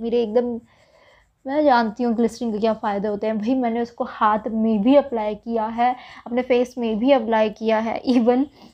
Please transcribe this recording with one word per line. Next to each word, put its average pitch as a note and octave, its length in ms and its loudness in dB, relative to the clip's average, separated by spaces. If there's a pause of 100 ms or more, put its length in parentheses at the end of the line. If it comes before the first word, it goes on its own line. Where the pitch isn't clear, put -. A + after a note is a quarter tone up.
मेरे A#3 220 0
एकदम, A#3 360 -2 (880)
मैं D4 160 0
जानती A#3+ 400 2
हूँ A#3+ 100 2
ग्लिसरीन A3+ 380 -2
के G#3 80 -4
क्या A3 140 0
फ़ायदे G#3 340 -4
होते G#3 200 -4
हैं A3 120 -2
भाई। A3+ 160 -2
मैंने A#3+ 260 -2
उसको A#3 220 -6
हाथ A3 440 0
में A3 340 0
भी B3+ 140 6
अप्लाई A3+ 400 0
किया A3+ 300 -6
है, A#3 300 0 (300)
अपने A#3+ 160 -4
फेस B3 360 0
में A3 220 -2
भी B3+ 120 4
अप्लाई A3 380 2
किया A3 300 0
है। A3+ 240 -4
Even B3 420 2 (280)